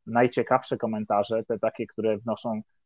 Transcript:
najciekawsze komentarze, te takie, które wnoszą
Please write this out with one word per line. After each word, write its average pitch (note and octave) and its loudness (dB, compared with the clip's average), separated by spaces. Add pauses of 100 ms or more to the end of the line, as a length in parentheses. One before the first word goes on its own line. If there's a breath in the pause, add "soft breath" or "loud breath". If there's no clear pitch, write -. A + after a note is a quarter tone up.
najciekawsze B2 2
komentarze, A2 0
te A2 -4
takie, A2+ -2
które A2 -2
wnoszą A2 -6 (260)